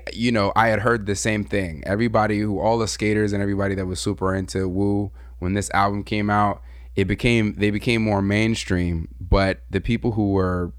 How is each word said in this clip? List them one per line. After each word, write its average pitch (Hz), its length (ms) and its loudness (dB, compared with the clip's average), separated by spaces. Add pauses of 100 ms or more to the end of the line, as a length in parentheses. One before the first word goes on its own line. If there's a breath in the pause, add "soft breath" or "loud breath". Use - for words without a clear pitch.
(140)
you 117 180 0
know, 101 240 2
I 113 120 6
had 110 140 2
heard 117 260 2
the 101 80 0
same 107 280 0
thing. 90 440 -4
Everybody 107 520 2
who, 104 200 0
all 110 180 2
the 110 100 0
skaters 107 460 0
and 101 80 0
everybody 98 340 0
that 95 120 -2
was 92 120 -4
super 95 360 0
into 95 340 -2
Wu, 101 420 0 (280 soft breath)
when 92 160 -2
this 101 180 -2
album 101 300 2
came 104 260 -2
out, 104 320 2 (340 soft breath)
it 98 100 2
became, 107 520 2
they 104 140 2
became 113 320 0
more 104 180 2
mainstream, 98 840 0 (120)
but 95 420 2 (100)
the 98 100 0
people 117 300 -2
who 104 220 0
were 92 460 0